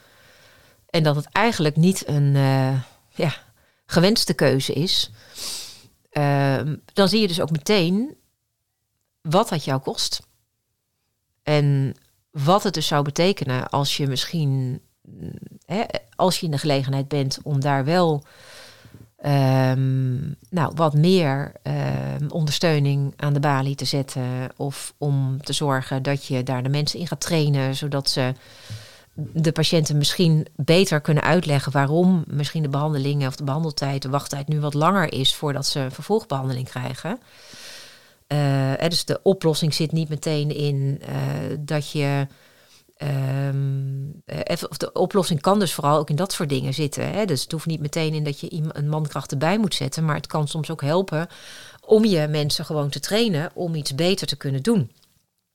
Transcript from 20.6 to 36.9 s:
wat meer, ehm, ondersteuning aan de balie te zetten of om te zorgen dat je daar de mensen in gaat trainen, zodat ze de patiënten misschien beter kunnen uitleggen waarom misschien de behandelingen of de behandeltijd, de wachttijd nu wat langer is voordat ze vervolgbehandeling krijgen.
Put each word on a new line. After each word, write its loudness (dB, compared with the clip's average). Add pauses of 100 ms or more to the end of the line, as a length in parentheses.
wat 2
meer, 4 (100)
ehm, -2
ondersteuning 0
aan -2
de 2
balie 0
te -8
zetten -4
of -8
om -2
te -6
zorgen 0
dat -2
je -2
daar -2
de -2
mensen -2
in -6
gaat -6
trainen, 2
zodat -4
ze 0 (800)
de -2
patiënten 2
misschien 4 (100)
beter 4
kunnen 2
uitleggen 2
waarom 4
misschien -2
de -2
behandelingen 0
of -6
de -10
behandeltijd, -2
de -6
wachttijd -4
nu 0
wat -2
langer 2
is 0
voordat -4
ze -2
vervolgbehandeling -2
krijgen. -8 (1120)